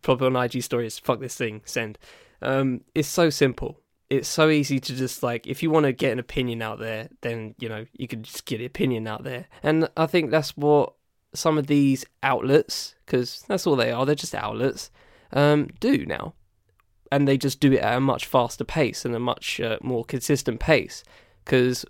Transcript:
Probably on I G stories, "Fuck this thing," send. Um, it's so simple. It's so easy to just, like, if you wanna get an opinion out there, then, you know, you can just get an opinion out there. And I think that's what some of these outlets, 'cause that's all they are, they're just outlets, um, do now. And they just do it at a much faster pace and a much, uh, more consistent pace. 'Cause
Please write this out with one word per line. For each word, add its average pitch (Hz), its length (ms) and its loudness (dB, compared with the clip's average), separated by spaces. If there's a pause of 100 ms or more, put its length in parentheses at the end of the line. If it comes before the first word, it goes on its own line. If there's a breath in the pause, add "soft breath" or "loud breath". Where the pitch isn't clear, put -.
Probably 131 240 2
on 131 100 4
I 123 120 2
G 123 120 -4
stories, 117 380 -4
"Fuck 123 220 -2
this 131 160 -10
thing," 107 280 -6
send. 110 340 -6 (440 soft breath)
Um, 131 380 0 (140)
it's 151 140 0
so 170 220 4
simple. 143 500 -2 (300)
It's 135 180 -2
so 156 220 4
easy 143 300 2
to 127 140 -8
just, 127 280 -6
like, 120 240 -4
if - 160 -6
you 165 80 0
wanna 151 220 4
get 123 200 -2
an 117 60 -4
opinion 120 440 -4
out 110 180 -8
there, 110 280 -8 (120)
then, 113 380 -8
you 117 100 -10
know, 110 180 -10 (100)
you 127 120 -8
can 113 160 -10
just - 200 -16
get 117 160 -6
an 123 60 -8
opinion 123 400 -2
out 110 180 -8
there. 131 220 -10 (160 loud breath)
And 156 340 2
I 165 100 2
think 156 240 2
that's 151 260 0
what 147 380 4 (400)
some 156 240 2
of 139 100 0
these 139 360 4 (180)
outlets, - 720 2 (120)
'cause - 400 -2
that's 190 200 -2
all 151 100 4
they 120 160 2
are, 120 120 0
they're 147 120 2
just - 180 -8
outlets, 110 560 -4 (420 soft breath)
um, 147 360 4 (120)
do 226 260 2
now. - 280 -6 (800)
And 143 160 4
they 139 100 4
just 135 220 -2
do 139 120 6
it 127 80 4
at 120 160 0
a 127 40 0
much 135 260 0
faster - 380 0
pace - 400 -2
and 120 100 -4
a 113 60 -4
much, - 400 -4
uh, 113 220 -4
more 123 220 -4
consistent 131 560 -2
pace. - 440 2 (400 soft breath)
'Cause 127 460 2